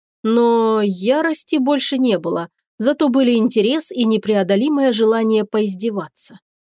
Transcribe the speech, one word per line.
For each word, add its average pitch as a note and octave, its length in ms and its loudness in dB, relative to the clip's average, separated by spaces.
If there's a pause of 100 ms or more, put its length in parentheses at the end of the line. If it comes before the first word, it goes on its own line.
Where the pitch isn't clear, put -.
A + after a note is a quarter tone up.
(240)
Но A3+ 580 2
ярости B3+ 760 -2
больше C4+ 400 0
не B3 200 2
было, E3+ 300 -4 (320)
зато C#4+ 300 0
были B3 260 2
интерес A3+ 560 0
и B3 140 -2
непреодолимое A3 840 0
желание A3 540 0
поиздеваться. G#3 960 -6 (220)